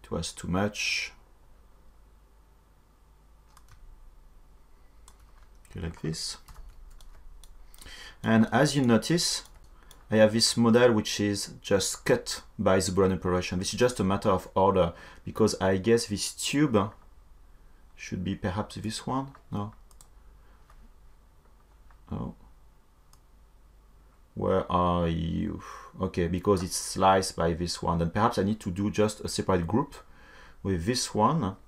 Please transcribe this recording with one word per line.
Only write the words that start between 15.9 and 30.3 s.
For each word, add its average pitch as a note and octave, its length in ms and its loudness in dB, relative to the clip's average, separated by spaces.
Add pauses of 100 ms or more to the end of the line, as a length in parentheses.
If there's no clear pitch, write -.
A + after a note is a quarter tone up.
this - 260 -6
tube A#2 580 0 (1040)
should - 300 -8
be G2 100 -4
perhaps G2+ 420 -6
this G#2 300 -8
one? C3+ 260 -6 (180)
No. G#2 240 -8 (2250)
Oh. - 240 -8 (2000)
Where F#2+ 360 0
are F2 380 2
you? E2 540 -4 (380)
Okay, F2+ 280 -2
because F2+ 340 2
it's F2+ 140 -6
sliced F#2+ 580 2
by E2 200 0
this E2+ 280 -6
one. E2+ 160 0
Then E2 120 0
perhaps A2 280 0
I F#2+ 60 2
need G#2+ 160 -2
to G2+ 100 -6
do G2+ 180 -2
just G#2 320 0
a - 80 -8
separate F2+ 380 0
group A#2+ 300 -2 (680)